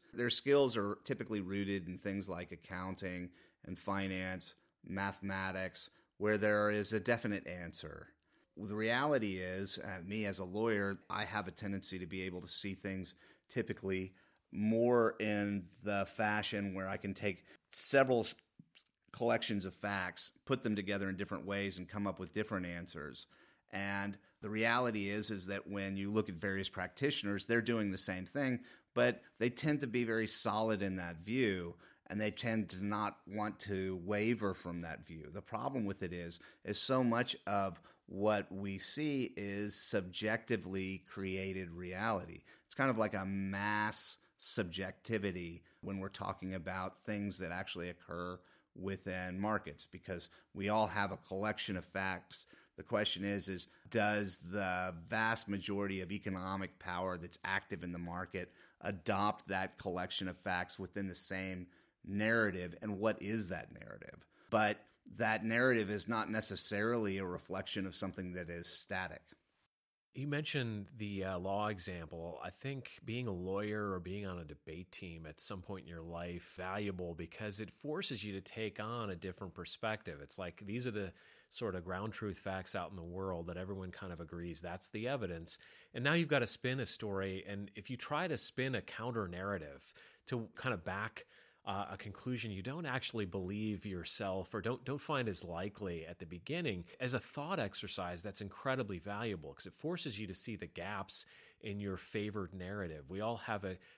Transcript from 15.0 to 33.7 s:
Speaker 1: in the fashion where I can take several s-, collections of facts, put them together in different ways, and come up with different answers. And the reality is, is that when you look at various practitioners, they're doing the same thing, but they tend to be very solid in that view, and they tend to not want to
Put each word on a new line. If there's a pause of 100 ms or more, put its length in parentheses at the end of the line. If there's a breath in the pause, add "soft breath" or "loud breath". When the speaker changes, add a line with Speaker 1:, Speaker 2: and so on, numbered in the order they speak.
Speaker 1:
in (180)
the
fashion
where
I
can
take (280 loud breath)
several
s-, (800)
collections
of
facts, (120)
put
them
together
in
different
ways,
and
come
up
with
different
answers. (440 loud breath)
And (240 soft breath)
the
reality
is,
is
that
when
you
look
at
various
practitioners,
they're
doing
the
same
thing, (340 loud breath)
but (160 loud breath)
they
tend
to
be
very
solid
in
that
view, (340 loud breath)
and
they
tend
to
not
want
to